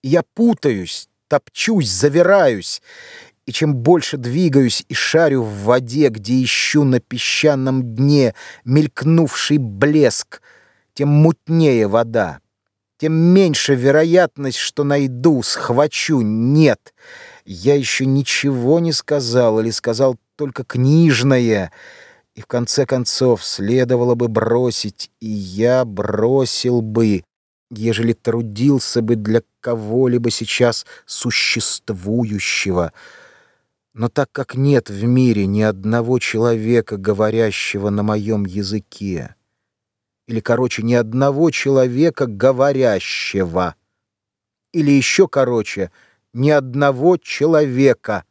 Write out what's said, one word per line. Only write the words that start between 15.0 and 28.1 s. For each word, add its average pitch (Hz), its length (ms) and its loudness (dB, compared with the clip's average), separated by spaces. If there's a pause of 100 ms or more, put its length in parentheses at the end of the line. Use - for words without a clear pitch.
схвачу. 135 800 -2
Нет, 120 720 2 (500)
я 98 300 0
ещё 135 320 -2
ничего 135 720 0
не 165 120 -2
сказал 120 680 0
или 113 100 -2
сказал 120 460 -2 (200)
только 131 280 -8
книжное, 127 1080 2 (640)
и 110 60 -18
в - 60 -20
конце 123 400 -2
концов 123 580 -2
следовало 120 680 0
бы 120 140 -2
бросить, 113 840 -4 (100)
и 113 80 -12
я 107 560 -2
бросил 117 960 -2
бы, 110 440 0 (460)
ежели 113 420 -2